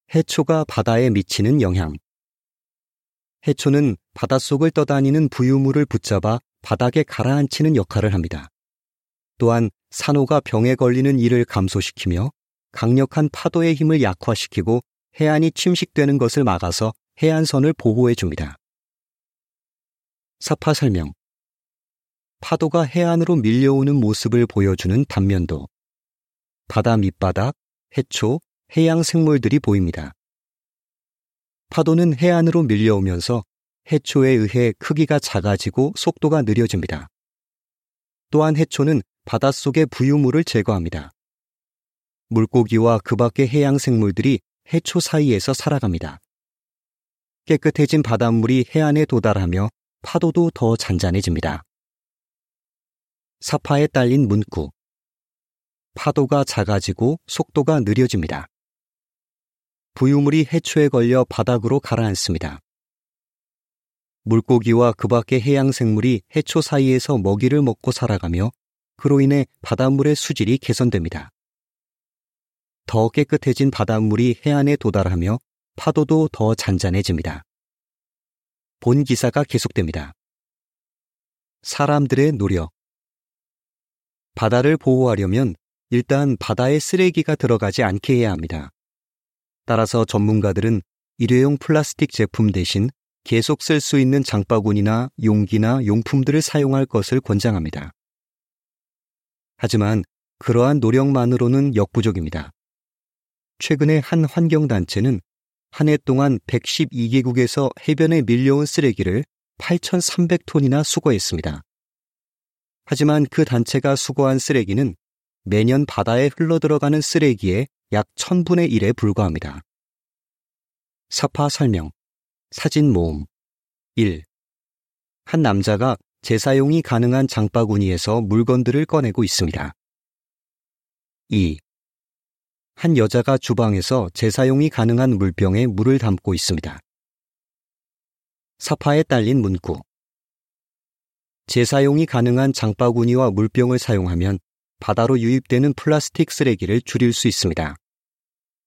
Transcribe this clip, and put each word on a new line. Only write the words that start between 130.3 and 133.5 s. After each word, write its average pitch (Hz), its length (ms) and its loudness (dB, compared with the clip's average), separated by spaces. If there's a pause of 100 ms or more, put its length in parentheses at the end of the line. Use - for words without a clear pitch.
이. 90 280 0 (1200)
한 165 200 0
여자가 120 420 2
주방에서 107 760 -2